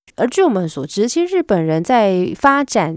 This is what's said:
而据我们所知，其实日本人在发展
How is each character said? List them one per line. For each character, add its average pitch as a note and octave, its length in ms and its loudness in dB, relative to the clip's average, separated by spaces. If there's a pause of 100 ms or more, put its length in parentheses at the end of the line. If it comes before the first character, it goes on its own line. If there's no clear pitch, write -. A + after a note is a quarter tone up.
(140)
而 - 140 0
据 F#4+ 160 0
我 E4+ 40 4
们 F#3 200 0
所 - 180 -8
知， G#3+ 220 -2
其 E4+ 180 -2
实 F#4 100 -2
日 E4+ 60 2
本 E3+ 240 0
人 D#3+ 160 0
在 G3 540 2
发 C#4 260 2
展 E3 340 -2